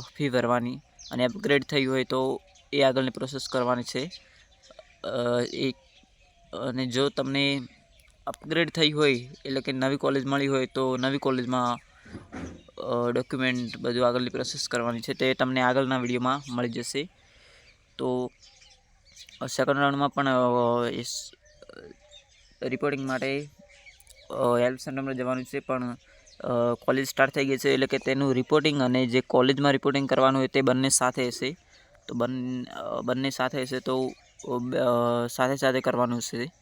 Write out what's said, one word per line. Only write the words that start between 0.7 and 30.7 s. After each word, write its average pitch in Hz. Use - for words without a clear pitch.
અને 123
અપગ્રેડ 135
થઈ 143
હોય 131
તો 131
એ 143
આગળની 131
પ્રોસેસ 131
કરવાની 123
છે. 135
અ, 120
એ, 135
અને 127
જો 127
તમને 139
અપગ્રેડ 156
થઈ 156
હોય, 139
એટલે 135
કે 139
નવી 135
કોલેજ 139
મળી 139
હોય, 135
તો 131
નવી 135
કોલેજમાં, 127
અ, 120
ડોક્યુમેન્ટ 127
બધું 123
આગળની 123
પ્રોસેસ 127
કરવાની 117
છે, 131
તે 131
તમને 131
આગળના 131
વીડિયોમાં 123
મળી 123
જશે. 120
તો, 127
અ, 127
સેકન્ડ 135
રાઉન્ડમાં 139
પણ, 139
અ, 123
એ -
સ-, -
રિપોર્ટિંગ 135
માટે, 135
અ, 120
હેલ્પ 127
સેન્ટરમાં 135
જવાનું 127
છે, 139
પણ, 123
અ, 120
કોલેજ 131
સ્ટાર્ટ 135
થઈ 143
ગઈ 135
છે, 139
એટલે 131
કે 135
તેનું 135
રિપોર્ટિંગ 147
અને 127
જે 123
કોલેજમાં 139
રિપોર્ટિંગ 139
કરવાનું 135
હોય 131
તે 135
બંને 131